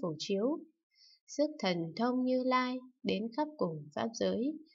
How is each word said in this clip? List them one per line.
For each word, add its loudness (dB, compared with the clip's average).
phổ -2
chiếu. 0
Sức 2
thần 0
thông 2
Như 2
Lai 2
đến 0
khắp 2
cùng -2
pháp 0
giới, 2